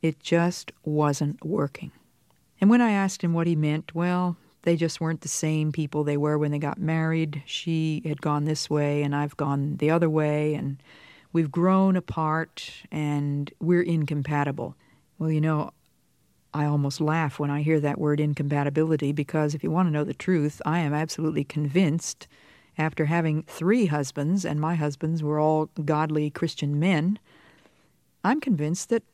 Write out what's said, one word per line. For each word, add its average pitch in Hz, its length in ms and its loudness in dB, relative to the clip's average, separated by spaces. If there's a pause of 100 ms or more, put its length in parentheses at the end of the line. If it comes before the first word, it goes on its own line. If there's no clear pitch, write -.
It 160 180 -2
just 170 540 0 (100)
wasn't 151 640 0
working." - 480 -4 (680)
And 196 100 6
when 240 120 8
I 226 100 4
asked 196 320 0
him 170 80 0
what 165 160 2
he 170 80 2
meant, 151 400 -2
"Well, 180 400 0 (280)
they 170 120 4
just 160 240 -2
weren't 160 220 -2
the - 80 -10
same 156 420 0
people 151 320 -2
they 143 140 0
were 151 200 2
when 147 140 0
they 147 80 -2
got 147 180 -4
married. 160 680 0
She 160 580 -2
had 151 180 -4
gone 147 220 0
this 151 260 -2
way, 147 340 0
and 143 120 -2
I've 143 220 -4
gone 143 400 -2
the 147 120 2
other 165 200 4
way, 151 440 0
and 139 300 -6 (480)
we've 160 180 0
grown 185 460 4
apart, 160 960 -4
and 143 720 -2
we're 175 200 4
incompatible." 147 960 -2 (420)
Well, 160 140 -2
you 156 80 2
know, 156 320 0 (840)
I 147 120 0
almost 147 340 0
laugh 156 400 0
when 143 120 0
I 147 100 -2
hear 156 180 4
that 143 200 -2
word 147 200 2
incompatibility, 147 960 0
because 147 400 0
if 151 100 -6
you 165 80 -2
want 180 160 2
to 156 40 2
know 147 120 0
the 143 100 -6
truth, 151 520 0
I 160 140 2
am 147 140 0
absolutely 156 520 -2
convinced, 151 840 0 (480)
after 156 300 0
having 160 380 2
three 208 420 2
husbands, 147 580 0
and - 160 -2
my 160 160 0
husbands 156 460 -2
were 151 180 0
all 156 280 2 (180)
godly 151 440 0
Christian 147 500 -4
men, 175 400 2 (1040)
I'm 269 180 2
convinced 160 480 -2
that 233 140 0 (100)